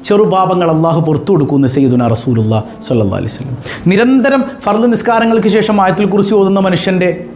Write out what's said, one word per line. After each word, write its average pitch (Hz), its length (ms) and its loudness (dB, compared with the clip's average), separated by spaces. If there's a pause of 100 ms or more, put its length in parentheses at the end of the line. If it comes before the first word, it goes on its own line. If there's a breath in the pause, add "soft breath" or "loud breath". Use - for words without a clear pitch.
ചെറുപാപങ്ങൾ 185 680 2
അള്ളാഹു 165 300 2
പുറത്തു 156 300 -2
കൊടുക്കുമെന്ന് 139 360 2
സയ്യിദുനാ 127 400 2
റസൂലുള്ളാഹി 113 800 -2
സ്വല്ലല്ലാഹു 98 340 -2
അലൈഹി 110 120 -8
വസല്ലം. 131 240 -10 (300 loud breath)
നിരന്തരം 254 560 2 (180)
ഫർള് 226 300 0
നിസ്കാരങ്ങൾക്ക് 226 560 0
ശേഷം 208 340 2
ആയത്തുൽ 185 240 0
കുർസി 202 280 0
ഓതുന്ന 196 260 2
മനുഷ്യൻ്റെ 180 680 -2 (100)